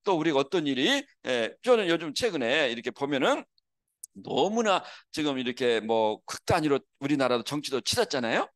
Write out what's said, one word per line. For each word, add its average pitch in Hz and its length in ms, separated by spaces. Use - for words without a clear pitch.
또 185 160
우리가 151 220
어떤 156 260
일이, 156 400
예, 120 360
저는 226 260
요즘 165 260
최근에 147 580
이렇게 117 180
보면은 147 540
너무나 185 680
지금 147 260
이렇게 123 420
뭐 110 460
극단위로 151 540
우리나라도 131 460
정치도 135 380
치닫잖아요. 151 720